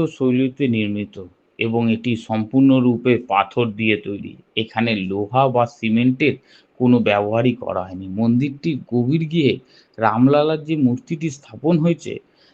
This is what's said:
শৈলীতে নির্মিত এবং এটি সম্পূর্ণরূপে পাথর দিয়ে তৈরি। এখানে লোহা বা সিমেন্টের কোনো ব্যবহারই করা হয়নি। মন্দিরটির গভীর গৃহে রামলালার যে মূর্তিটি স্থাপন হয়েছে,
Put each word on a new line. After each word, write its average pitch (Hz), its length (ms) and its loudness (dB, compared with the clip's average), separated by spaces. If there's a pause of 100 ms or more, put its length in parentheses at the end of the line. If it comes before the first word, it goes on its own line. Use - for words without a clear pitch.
শৈলীতে 131 600 0
নির্মিত 104 480 -2 (440)
এবং 113 300 0
এটি 113 220 -2 (100)
সম্পূর্ণরূপে 123 920 2 (140)
পাথর 98 380 0 (100)
দিয়ে 107 220 0
তৈরি। - 360 -10 (220)
এখানে 113 360 -2 (140)
লোহা 104 420 0
বা 120 200 2
সিমেন্টের 123 680 0 (440)
কোনো 123 200 4
ব্যবহারই 107 560 2
করা 92 280 -6
হয়নি। 92 280 -12
মন্দিরটির 123 640 -2 (100)
গভীর 127 420 0
গৃহে 147 260 2 (420)
রামলালার 139 640 2
যে 160 140 -4
মূর্তিটি 147 520 -2
স্থাপন 143 480 -4
হয়েছে, 165 360 -2 (400)